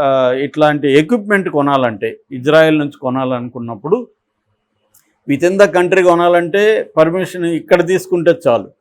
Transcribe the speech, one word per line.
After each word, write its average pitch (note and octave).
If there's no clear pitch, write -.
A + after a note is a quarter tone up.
ఆ, C3+
ఇట్లాంటి D3
ఎక్విప్‌మెంట్ F#3+
కొనాలంటే, C3
ఇజ్రాయెల్ D3+
నుంచి C#3+
కొనాలనుకున్నప్పుడు, B2+
within E3+
the F#3+
country F3+
కొనాలంటే F3
పర్మిషన్ E3+
ఇక్కడ E3+
తీసుకుంటే F3
చాలు. G#2+